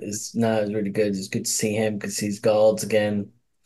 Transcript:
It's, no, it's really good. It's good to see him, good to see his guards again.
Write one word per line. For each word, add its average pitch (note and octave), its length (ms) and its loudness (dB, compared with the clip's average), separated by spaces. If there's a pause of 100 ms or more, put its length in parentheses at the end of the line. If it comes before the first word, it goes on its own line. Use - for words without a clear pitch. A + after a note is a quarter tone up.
It's, G2+ 340 -10
no, A2+ 280 2
it's G#2 100 -2
really G#2 180 -2
good. G#2 260 2
It's F#2+ 120 -6
good G2 180 -4
to - 40 -4
see G#2+ 240 -2
him, G#2+ 240 0
good G2+ 120 -6
to - 60 -10
see G#2+ 100 -2
his G2+ 140 -4
guards G#2+ 440 4
again. G#2 480 0 (340)